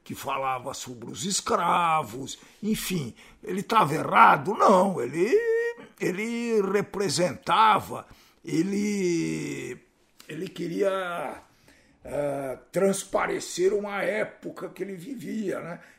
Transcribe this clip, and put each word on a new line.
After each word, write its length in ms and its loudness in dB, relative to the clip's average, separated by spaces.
Que 100 -14
falava 600 -4
sobre 360 -12
os 160 -10
escravos, 1120 0
enfim. 540 -2
Ele 220 -4
tava 300 2
errado? 640 6
Não, 460 6
ele, 320 0
ele 680 0
representava, 1400 0
ele 1300 -2
ele 160 -8
queria, 920 -4
eh, 540 -4
transparecer 1000 0
uma 300 -2
época 680 -4
que 140 -10
ele 120 -8
vivia, 640 -6
né? 200 -10